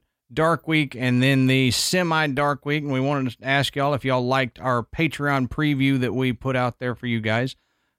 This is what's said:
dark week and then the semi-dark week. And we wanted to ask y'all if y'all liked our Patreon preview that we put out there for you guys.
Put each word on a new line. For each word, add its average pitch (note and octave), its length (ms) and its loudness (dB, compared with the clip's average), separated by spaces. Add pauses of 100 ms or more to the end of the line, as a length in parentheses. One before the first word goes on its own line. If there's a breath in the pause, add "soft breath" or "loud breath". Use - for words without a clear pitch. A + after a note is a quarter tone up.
(320)
dark D#3 360 0
week D#3 260 0
and B2 260 2
then C3 280 4
the C3 240 4
semi-dark D3+ 960 0
week. D3 180 -2
And C#3+ 80 -4
we C3 80 0
wanted C3+ 380 -2
to - 60 -20
ask C#3 300 0
y'all C#3+ 200 0
if C#3 100 -6
y'all B2+ 200 0
liked B2+ 360 -2
our A#2+ 240 0
Patreon C#3+ 640 -2
preview C#3 520 0
that A#2+ 140 -2
we B2+ 200 0
put C3+ 200 -4
out B2 240 -2
there B2 160 -6
for B2 120 -10
you A#2 140 0
guys. A2+ 360 -2 (420)